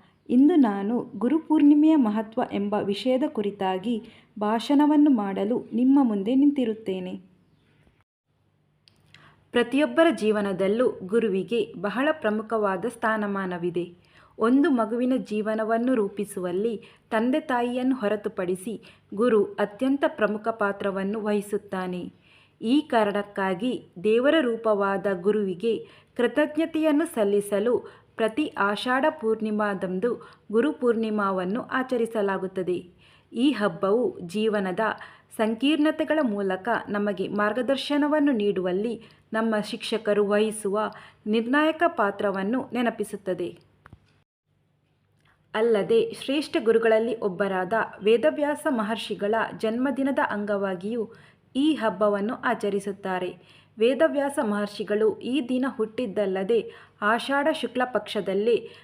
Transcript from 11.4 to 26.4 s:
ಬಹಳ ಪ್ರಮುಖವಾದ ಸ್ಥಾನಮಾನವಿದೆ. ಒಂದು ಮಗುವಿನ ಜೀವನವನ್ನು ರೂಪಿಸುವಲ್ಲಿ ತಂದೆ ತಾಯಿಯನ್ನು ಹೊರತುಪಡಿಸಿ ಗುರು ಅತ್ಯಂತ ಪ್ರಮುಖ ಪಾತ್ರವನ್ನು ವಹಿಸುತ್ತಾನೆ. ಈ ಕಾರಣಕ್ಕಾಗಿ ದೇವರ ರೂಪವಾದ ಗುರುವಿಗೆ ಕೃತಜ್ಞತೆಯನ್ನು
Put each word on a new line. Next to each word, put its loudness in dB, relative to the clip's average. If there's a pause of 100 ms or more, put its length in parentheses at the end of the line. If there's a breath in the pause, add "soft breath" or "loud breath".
ಬಹಳ -2
ಪ್ರಮುಖವಾದ -2
ಸ್ಥಾನಮಾನವಿದೆ. -4 (240 soft breath)
ಒಂದು 4
ಮಗುವಿನ 2
ಜೀವನವನ್ನು 0
ರೂಪಿಸುವಲ್ಲಿ -2 (300 loud breath)
ತಂದೆ 0
ತಾಯಿಯನ್ನು 0
ಹೊರತುಪಡಿಸಿ -4 (320 loud breath)
ಗುರು 4
ಅತ್ಯಂತ -2
ಪ್ರಮುಖ -2
ಪಾತ್ರವನ್ನು -2
ವಹಿಸುತ್ತಾನೆ. -4 (480 soft breath)
ಈ 2
ಕಾರಣಕ್ಕಾಗಿ 0 (160)
ದೇವರ 4
ರೂಪವಾದ 0 (140)
ಗುರುವಿಗೆ 0 (300 loud breath)
ಕೃತಜ್ಞತೆಯನ್ನು 0